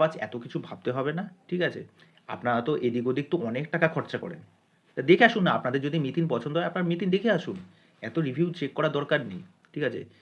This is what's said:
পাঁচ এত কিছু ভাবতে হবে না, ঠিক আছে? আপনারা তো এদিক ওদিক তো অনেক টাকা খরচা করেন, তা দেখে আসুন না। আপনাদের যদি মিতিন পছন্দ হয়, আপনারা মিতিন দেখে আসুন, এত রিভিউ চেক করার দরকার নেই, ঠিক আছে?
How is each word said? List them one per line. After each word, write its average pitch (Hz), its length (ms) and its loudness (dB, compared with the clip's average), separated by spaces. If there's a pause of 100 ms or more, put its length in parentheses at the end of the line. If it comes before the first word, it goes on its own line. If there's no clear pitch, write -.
পাঁচ 160 120 4 (140)
এত - 80 -10 (100)
কিছু 151 120 -8 (100)
ভাবতে - 300 -6
হবে 135 220 0
না, 202 60 -4 (240)
ঠিক 180 200 -2
আছে? - 120 -8 (540)
আপনারা 120 340 0
তো 151 40 2 (140)
এদিক 120 240 0
ওদিক 139 220 -2
তো - 40 2 (120)
অনেক 127 160 -4 (100)
টাকা 160 200 4
খরচা 127 300 -4
করেন, 98 160 -12 (560)
তা - 40 -2 (100)
দেখে 190 180 8
আসুন 226 180 0
না। 147 120 6
আপনাদের 131 280 0
যদি 151 200 -2
মিতিন 165 260 0
পছন্দ 127 260 -2
হয়, 175 120 0
আপনারা 180 200 -2
মিতিন 180 260 0
দেখে 220 220 2
আসুন, 98 180 -6 (520)
এত - 80 -12 (120)
রিভিউ 156 200 0 (100)
চেক 135 180 -4
করার 156 220 2
দরকার 143 220 2 (100)
নেই, 90 120 -10 (300)
ঠিক 147 160 -4
আছে? 127 120 -4 (220)